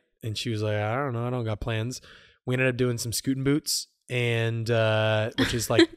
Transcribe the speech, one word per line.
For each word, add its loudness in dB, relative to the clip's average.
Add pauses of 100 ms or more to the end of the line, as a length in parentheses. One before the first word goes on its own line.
(220)
And -6
she -4
was -2
like, 0
"I -2
don't -4
know. -4
I -4
don't -4
got -4
plans." -4 (420)
We 0
ended 4
up 0
doing 0
some -6
scooting -2
boots 0 (240)
and, 0
uh, 4
which 0
is, -2
like, 6